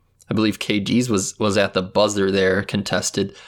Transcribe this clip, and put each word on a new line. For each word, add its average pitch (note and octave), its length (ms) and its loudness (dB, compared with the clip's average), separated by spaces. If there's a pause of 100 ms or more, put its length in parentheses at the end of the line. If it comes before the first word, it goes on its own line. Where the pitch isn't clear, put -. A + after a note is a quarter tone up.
(300)
I - 40 -2
believe G#2+ 240 0
K G#2 220 -2
D's A2 280 0
was, G2+ 300 -2
was G#2 180 0
at G2 180 0
the F#2+ 80 0
buzzer G2 480 0
there, F#2+ 320 2
contested, G2 760 -4 (120)